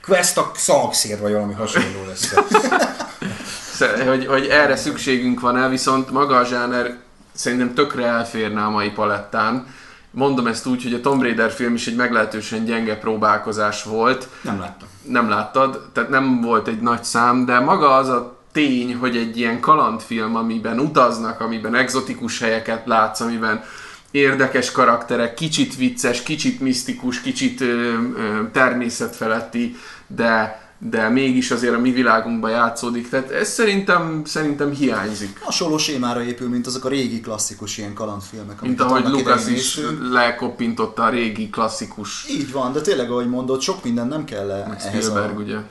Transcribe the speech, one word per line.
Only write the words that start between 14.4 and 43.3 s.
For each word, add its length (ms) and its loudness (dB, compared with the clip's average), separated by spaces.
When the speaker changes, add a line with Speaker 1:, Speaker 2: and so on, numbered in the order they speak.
Speaker 1:
Nem 180 -6
láttam. 280 -12
Speaker 2:
Nem 220 2
láttad, 640 0
tehát 160 -2
nem 320 2
volt 260 2
egy 120 -4
nagy 240 0
szám, 420 4
de 140 4
maga 360 6
az 120 4
a 300 -2
tény, 440 2
hogy 220 0
egy 200 -2
ilyen 220 0
kalandfilm, 760 2
amiben 440 -2
utaznak, 640 2
amiben 340 -2
egzotikus 640 -2
helyeket 460 0
látsz, 340 2
amiben 440 -2
érdekes 600 2
karakterek, 600 2
kicsit 420 -2
vicces, 480 0
kicsit 360 -2
misztikus, 640 -2
kicsit, 400 -2
ö, 320 0
ö, 360 -2
természetfeletti, 1200 0
de, 540 0
de 200 2
mégis 420 2
azért 220 2
a 60 2
mi 120 4
világunkban 600 2
játszódik. 580 0
Tehát 220 -2
ez 180 -2
szerintem, 760 2
szerintem 460 -2
hiányzik. 680 -2
Speaker 3:
Hasonló 360 -2
sémára 460 -2
épül, 260 -6
mint 180 -2
azok 180 -6
a 40 0
régi 300 -2
klasszikus 580 -8
ilyen 160 -8
kalandfilmek, 680 -10
Speaker 2:
Mint 200 -2
Speaker 3:
amiket 40 4
Speaker 2:
ahogy 200 4
Speaker 3:
annak 200 4
Speaker 2:
Lucas 160 4
Speaker 3:
idején 180 0
Speaker 2:
is 160 -2
Speaker 3:
néztünk. 380 -4
Speaker 2:
lekopintotta 880 0
a 60 4
régi 400 -2
klasszikus. 800 -6
Speaker 3:
Így 220 -4
van, 220 -2
de 80 0
tényleg, 300 0
ahogy 180 0
mondod, 320 0